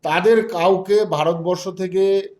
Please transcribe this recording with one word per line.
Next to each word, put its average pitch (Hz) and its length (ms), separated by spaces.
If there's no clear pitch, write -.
তাদের 214 460
কাউকে 190 560
ভারতবর্ষ 170 640
থেকে 190 580